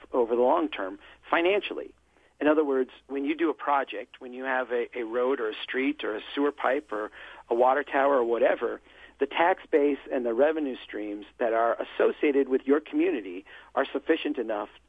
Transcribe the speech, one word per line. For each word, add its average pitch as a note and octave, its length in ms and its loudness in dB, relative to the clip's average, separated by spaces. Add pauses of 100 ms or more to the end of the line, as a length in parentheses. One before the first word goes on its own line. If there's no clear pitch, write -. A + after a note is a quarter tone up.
(120)
over A#2+ 240 2
the A#2+ 40 2
long D3 280 4
term G2 300 -8 (300)
financially. E3+ 640 0 (480)
In C#3+ 80 2
other D#3 160 4
words, C3 240 0 (180)
when C#3 160 -6
you D3+ 140 -2
do D#3+ 120 2
a C3+ 40 0
project, C3 640 -4
when B2+ 140 -16
you C3 100 -10
have B2+ 280 -2
a, A#2+ 160 0 (100)
a A#2+ 60 -6
road B2 360 0
or A2 100 -2
a G#2+ 40 -6 (100)
street C3+ 400 -4
or G#2+ 140 -4
a - 40 -8 (140)
sewer C#3+ 160 2
pipe C3 400 -2
or G#2+ 180 -6 (400)
a A#2+ 60 2
water C3 280 4
tower C#3 340 2
or A#2+ 80 2
whatever, A#2 560 0 (380)
the C#3 80 2
tax F3+ 340 2 (100)
base C#3+ 280 4 (120)
and B2+ 140 -2
the A#2 80 0
revenue C#3+ 500 2
streams G#2 420 -8 (140)
that A2+ 140 0
are A2+ 260 2
associated C#3 720 2
with C3 160 2
your D3 160 2
community C3 640 -4 (300)
are C3+ 180 0
sufficient D3 440 -2
enough G#2+ 300 -4 (220)